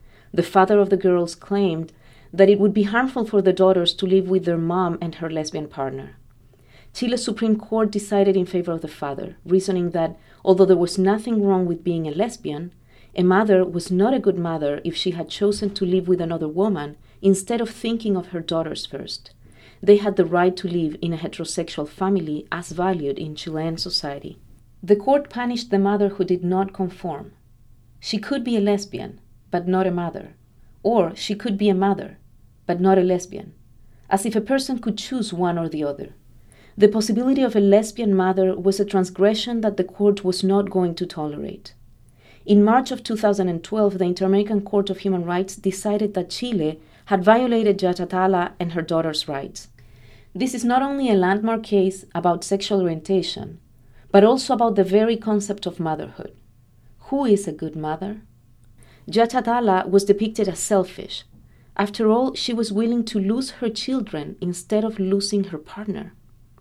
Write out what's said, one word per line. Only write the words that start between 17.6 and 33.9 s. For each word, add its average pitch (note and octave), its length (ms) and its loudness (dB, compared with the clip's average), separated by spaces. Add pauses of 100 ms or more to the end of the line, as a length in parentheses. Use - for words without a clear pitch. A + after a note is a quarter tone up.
of A3+ 80 -4
thinking A3+ 480 -4
of F3 120 -6
her F3 120 -6
daughters D#3+ 460 -4
first. - 460 -14 (520)
They G3+ 120 8
had G3+ 180 0
the F#3 100 4
right F3+ 340 2
to F#3+ 100 -6
live E3 340 -2
in E3+ 100 -2
a D#3+ 40 -4
heterosexual D#3+ 720 -8
family F3 640 -4
as E3+ 180 -8
valued E3 480 -2
in D3+ 160 -10
Chilean D#3+ 440 -6
society. D3 600 -8 (420)
The G3 140 4
court C#4 340 2
punished A#3+ 420 -6
the G3+ 100 2
mother G3+ 300 2
who G3 120 -4
did F3+ 220 -2
not F#3 280 0
conform. E3+ 600 -8 (680)
She - 200 -6
could C4 260 -4
be A#3 120 -2
a G#3 40 2
lesbian, G3+ 600 -2 (300)
but F3 160 -2
not F#3 220 2
a - 20 -2
mother. F3 440 -6 (500)
Or F#3+ 320 2
she - 180 -6
could G3+ 240 -4
be G#3 100 2
a G3 60 4
mother, G3 440 -2 (460)
but F3 160 -2
not F#3+ 160 6
a F#3 60 6
lesbian, F3+ 520 -2 (540)